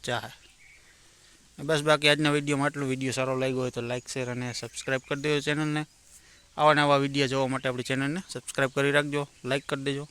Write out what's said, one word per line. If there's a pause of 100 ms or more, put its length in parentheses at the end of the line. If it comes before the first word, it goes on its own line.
ચાહે. (1300)
બસ
બાકી
આજના
વીડિયોમાં
આટલું.
વીડિયો
સારો
લાગ્યો
હોય
તો
લાઈક,
શેર
અને
સબસ્ક્રાઇબ
કરી
દેજો
ચેનલને. (680)
આવા
નવા
વીડિયો
જોવા
માટે
આપણી
ચેનલને
સબસ્ક્રાઇબ
કરી
રાખજો, (160)
લાઈક
કરી
દેજો,